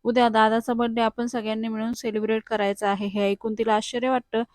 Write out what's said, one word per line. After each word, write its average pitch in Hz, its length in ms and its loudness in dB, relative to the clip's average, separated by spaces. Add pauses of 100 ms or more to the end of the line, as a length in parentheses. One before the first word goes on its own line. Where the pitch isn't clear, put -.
उद्या 240 260 4
दादाचा 220 420 2
बर्थडे 233 300 0
आपण 226 240 0
सगळ्यांनी 220 420 -4
मिळून 220 260 -4
सेलिब्रेट 220 500 -2
करायचा 202 460 0
आहे." 202 180 -2
हे 202 140 -2
ऐकून 202 360 -2
तिला 220 160 2
आश्चर्य 240 360 -2
वाटतं, 240 320 0 (120)